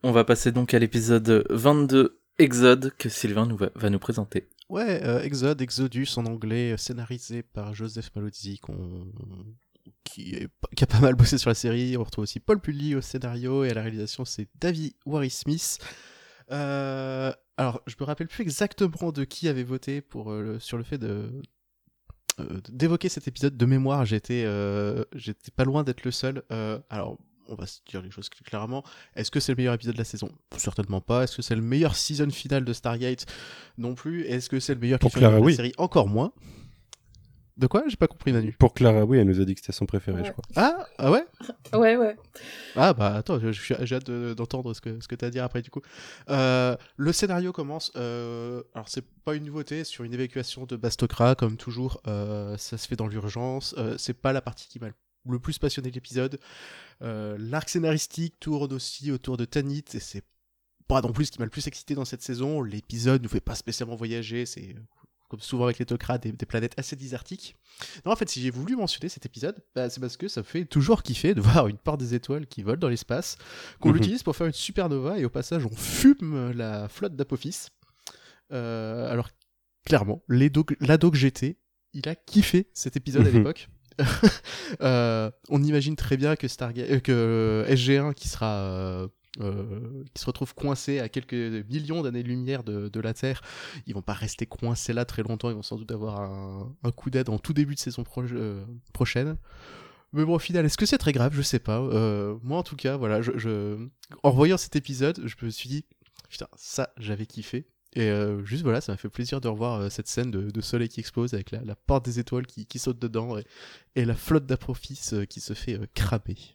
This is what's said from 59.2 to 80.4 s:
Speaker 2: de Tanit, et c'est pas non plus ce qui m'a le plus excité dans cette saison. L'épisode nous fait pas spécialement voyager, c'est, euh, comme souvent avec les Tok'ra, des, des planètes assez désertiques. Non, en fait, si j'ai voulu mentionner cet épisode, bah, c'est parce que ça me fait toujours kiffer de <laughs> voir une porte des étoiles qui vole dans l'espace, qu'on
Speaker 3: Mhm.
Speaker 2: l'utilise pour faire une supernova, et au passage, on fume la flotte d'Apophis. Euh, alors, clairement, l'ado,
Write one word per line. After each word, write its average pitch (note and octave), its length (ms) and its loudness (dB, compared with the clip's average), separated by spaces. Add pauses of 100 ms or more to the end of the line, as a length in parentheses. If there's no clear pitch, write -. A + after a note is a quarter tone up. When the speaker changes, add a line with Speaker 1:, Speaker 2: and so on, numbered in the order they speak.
Speaker 2:
de A#2 80 -2
Tanit, C#3+ 380 -4 (100)
et - 60 -6
c'est - 240 -12 (640)
pas C3 140 4
non C3+ 100 0
plus C#3+ 140 2
ce - 60 -8
qui - 80 -18
m'a A#2 60 -2
le A2+ 60 -8
plus D3 160 -8
excité - 280 -8
dans C3+ 100 -4
cette B2 160 -12
saison. C3+ 400 -4
L'épisode A#2 600 2
nous A2+ 80 -6
fait A2 120 0
pas A#2 140 -6
spécialement A#2 400 -6
voyager, A#2 500 -4
c'est, G2 300 -14
euh, - 40 -16 (500)
comme G#2+ 100 -12
souvent B2 260 -2
avec B2 140 0
les A#2+ 60 -2
Tok'ra, B2 320 -2
des, A2 160 -6
des - 120 -6
planètes A2+ 320 -4
assez C#3 200 -8
désertiques. C3 580 -14 (500)
Non, F3+ 60 2
en A3+ 60 4
fait, A3 100 -2
si B2+ 140 -6
j'ai B2+ 80 0
voulu D3 260 -4
mentionner F#3+ 320 -4
cet - 180 -12
épisode, C#3+ 380 -8 (100)
bah, B2+ 160 -2
c'est B2+ 120 -10
parce B2 160 -8
que F#3 100 -6
ça B2 140 -6
me - 40 -6
fait E3+ 200 -4
toujours D3+ 380 4
kiffer D#3 300 0
de D#3+ 80 2
<laughs> G2+ 60 8
voir B2+ 200 8
une G#2 100 -2
porte D3 240 -2
des A#2+ 140 -2
étoiles C#3 320 -4
qui - 160 -12
vole A#2 160 0
dans E3 100 0
l'espace, - 480 -4 (420)
qu'on - 100 4
Speaker 3:
Mhm. - 60 8
Speaker 2:
l'utilise G3+ 280 2
pour D3+ 120 -2
faire E3+ 120 -2
une D#3 60 -2
supernova, E3 640 -2
et D3 40 0
au A#2+ 60 0
passage, C#3 360 -4
on A2+ 100 -4
fume D#3 760 4
la G#2+ 380 -4
flotte G3 260 -6
d'Apophis. C#3 520 -6 (840)
Euh, A#2 580 -6
alors, A#2 200 -4 (560)
clairement, G#2 420 2
l'ado, C#3 380 6 (160)